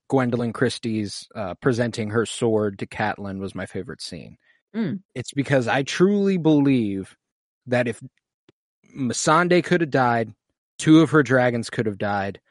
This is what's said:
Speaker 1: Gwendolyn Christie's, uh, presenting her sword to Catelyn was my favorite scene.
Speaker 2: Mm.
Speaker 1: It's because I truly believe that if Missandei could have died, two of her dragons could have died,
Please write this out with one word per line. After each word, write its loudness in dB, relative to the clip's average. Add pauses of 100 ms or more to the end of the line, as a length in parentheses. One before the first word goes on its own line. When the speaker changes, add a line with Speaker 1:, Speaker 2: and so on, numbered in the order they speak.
Speaker 1:
Gwendolyn 0
Christie's, -2
uh, -6
presenting -2
her 0
sword 0
to -8
Catelyn -6
was -8
my -8
favorite -12
scene. -16 (380)
Speaker 2:
Mm. -6 (140)
Speaker 1:
It's -10
because -2
I 0
truly 2
believe 2 (500)
that 0
if -8 (920)
Missandei 2
could 0
have -4
died, 0 (440)
two 6
of 2
her 6
dragons 0
could -4
have -4
died, -4 (100)